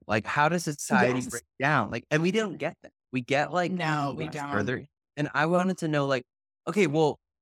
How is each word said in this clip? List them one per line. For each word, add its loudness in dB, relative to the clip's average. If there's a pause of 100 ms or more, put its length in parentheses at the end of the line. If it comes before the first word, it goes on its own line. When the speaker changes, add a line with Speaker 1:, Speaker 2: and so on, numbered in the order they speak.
Speaker 1:
Like, 0
how 2
does 0
society 2
Speaker 2:
Yes. -6
Speaker 1:
break -10 (160)
down? 2
Like, -8
and 2
we 2
don't -2
get -6
that. -20 (200)
We -2
get, 0
like, 0
Speaker 2:
No, -2
we -6
Speaker 1:
much -10
Speaker 2:
don't. -8
Speaker 1:
further. -2 (320)
And -2
I 2
wanted 2
to -4
know, 2
like, 0 (440)
okay, 2
well, 2 (220)